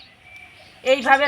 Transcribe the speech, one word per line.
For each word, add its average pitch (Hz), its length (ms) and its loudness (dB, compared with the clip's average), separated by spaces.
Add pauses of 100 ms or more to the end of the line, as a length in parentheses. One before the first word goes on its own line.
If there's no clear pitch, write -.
(840)
এইভাবে 269 440 2